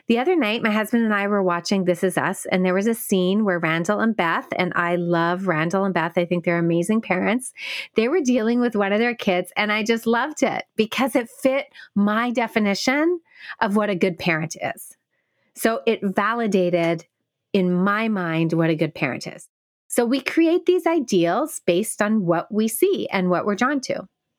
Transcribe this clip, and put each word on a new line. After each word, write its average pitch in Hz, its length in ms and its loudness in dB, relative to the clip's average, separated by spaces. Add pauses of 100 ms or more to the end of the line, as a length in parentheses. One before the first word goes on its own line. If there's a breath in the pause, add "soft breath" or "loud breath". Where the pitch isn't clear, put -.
The 233 120 2
other 339 160 2
night, 233 280 0
my 220 80 2
husband 220 320 0
and 214 100 2
I 202 140 0
were 202 160 2
watching 180 400 0
This 175 200 0
Is 185 140 2
Us, 160 280 -2
and 185 200 0
there 185 80 2
was 196 140 2
a 233 60 2
scene 196 520 0
where 180 140 0
Randall 170 400 0
and 220 160 0
Beth, 180 400 -2
and 180 200 -2
I 170 200 0
love 175 520 0
Randall 170 380 0
and 190 80 -2
Beth. 170 240 0
I 175 80 2
think 175 200 -2
they're 170 120 2
amazing 170 440 0
parents. 196 520 -2 (420 loud breath)
They 220 120 2
were 339 140 0
dealing 240 380 2
with 247 160 0
one 202 180 2
of 214 60 2
their 233 160 0
kids, 180 400 -2
and 208 160 0
I 214 120 0
just 226 240 0
loved 247 360 0
it - 220 -2 (100)
because 226 400 0
it 240 140 0
fit 269 380 -2 (280 loud breath)
my 214 360 2
definition 240 880 0 (400 loud breath)
of 208 160 0
what 208 140 2
a 202 60 0
good 175 220 0
parent 160 440 -2
is. - 360 -10 (580)
So 226 300 -2
it 226 160 0
validated 185 1040 0 (480)
in 180 200 2
my 202 340 2
mind 165 460 0
what 165 160 2
a 165 60 2
good 156 180 -2
parent - 340 -4
is. - 220 -18 (380)
So 240 180 0
we 262 160 0
create 330 440 2
these 359 200 2
ideals 240 800 0
based 180 360 0
on 208 240 0
what 170 280 0
we 220 140 0
see 370 440 0
and 180 180 0
what 175 160 0
we're 202 100 0
drawn 262 260 -2
to. - 260 -6 (320)